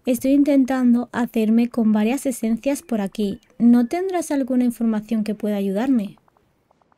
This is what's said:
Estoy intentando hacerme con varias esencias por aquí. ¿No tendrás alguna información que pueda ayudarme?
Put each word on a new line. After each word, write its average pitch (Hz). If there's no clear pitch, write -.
Estoy 254
intentando 262
hacerme 233
con 220
varias 220
esencias 240
por 220
aquí. 196
¿No 240
tendrás 359
alguna 254
información 220
que 214
pueda 208
ayudarme? 202